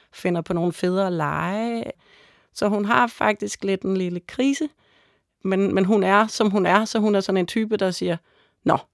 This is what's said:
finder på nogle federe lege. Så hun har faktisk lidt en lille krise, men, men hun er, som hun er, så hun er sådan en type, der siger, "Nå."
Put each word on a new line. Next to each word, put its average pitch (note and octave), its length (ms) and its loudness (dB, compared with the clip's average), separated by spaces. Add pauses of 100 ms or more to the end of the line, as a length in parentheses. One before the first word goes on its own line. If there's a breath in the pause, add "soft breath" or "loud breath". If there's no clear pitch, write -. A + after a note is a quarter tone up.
(120 soft breath)
finder F3 280 -2
på E3 120 -6
nogle E3+ 200 0
federe F#3 400 0
lege. F3 720 -4 (680 soft breath)
Så G#3 140 0
hun G#3 160 0
har A#3+ 220 2
faktisk G#3 580 -2
lidt F#3+ 180 -2
en F#3+ 140 -2
lille F3+ 240 -4
krise, C#4 480 -2 (760)
men, F#3+ 300 0
men F#3+ 100 2
hun G3+ 180 2
er, G3+ 240 4
som G#3+ 240 0
hun F#3+ 160 2
er, G3 180 4
så A3 140 -2
hun G#3 160 2
er G3 60 2
sådan F#3+ 160 0
en F3 100 2
type, A3 300 -2
der F#3+ 140 0
siger, F3 260 -4 (480)
"Nå." - 140 4 (160)